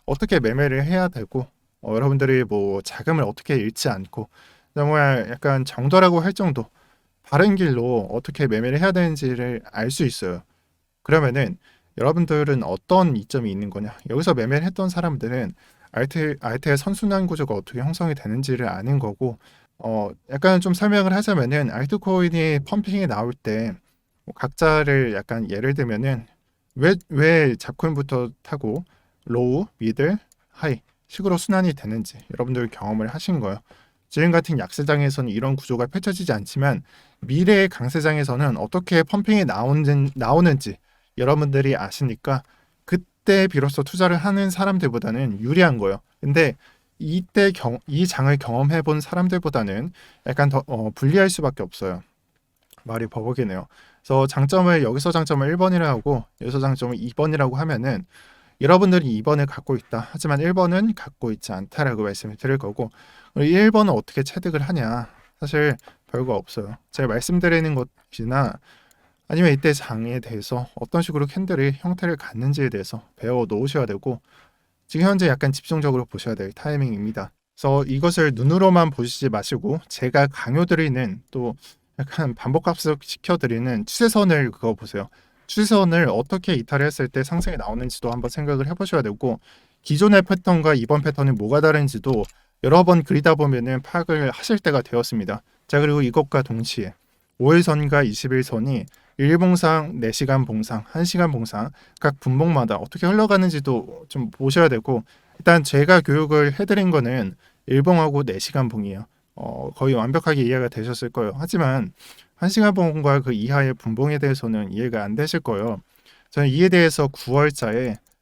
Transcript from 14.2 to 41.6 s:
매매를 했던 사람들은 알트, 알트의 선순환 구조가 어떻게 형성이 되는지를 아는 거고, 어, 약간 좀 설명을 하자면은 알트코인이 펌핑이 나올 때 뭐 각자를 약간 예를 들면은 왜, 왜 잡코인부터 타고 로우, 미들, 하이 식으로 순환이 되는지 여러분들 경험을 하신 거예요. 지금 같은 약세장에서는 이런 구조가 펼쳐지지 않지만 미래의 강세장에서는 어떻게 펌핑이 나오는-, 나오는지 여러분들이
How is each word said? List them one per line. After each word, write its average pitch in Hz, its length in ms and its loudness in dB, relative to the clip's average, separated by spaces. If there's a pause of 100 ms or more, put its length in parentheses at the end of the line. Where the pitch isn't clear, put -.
매매를 135 320 0
했던 185 240 -2
사람들은 135 640 -4 (380)
알트, 143 500 -2
알트의 135 360 -2
선순환 196 500 -2
구조가 151 260 -2
어떻게 113 260 -6
형성이 160 360 -2
되는지를 127 520 -4
아는 101 320 -2
거고, 117 380 -4 (400)
어, 110 320 -4 (220)
약간 180 300 4
좀 185 120 0
설명을 202 400 2
하자면은 147 580 0
알트코인이 165 920 0
펌핑이 202 420 -2
나올 117 260 -4
때 220 400 -4 (520)
뭐 - 100 -16
각자를 143 800 2
약간 110 360 -6
예를 117 220 -2
들면은 120 520 -4 (500)
왜, 165 200 2 (140)
왜 151 480 4
잡코인부터 139 720 -4 (100)
타고 139 440 -6 (400)
로우, 123 420 0 (120)
미들, 135 380 0 (320)
하이 143 320 -6 (280)
식으로 185 280 -2
순환이 185 360 0
되는지 110 440 -8 (140)
여러분들 123 380 -4
경험을 110 380 -6
하신 156 340 -4
거예요. 101 180 -6 (500)
지금 165 220 2
같은 165 280 0
약세장에서는 143 720 -2
이런 127 240 -2
구조가 123 320 -4
펼쳐지지 185 440 -6
않지만 117 520 -2 (380)
미래의 185 480 4
강세장에서는 143 880 -2
어떻게 180 460 0
펌핑이 202 420 2
나오는-, 139 720 2
나오는지 135 600 4 (400)
여러분들이 139 580 2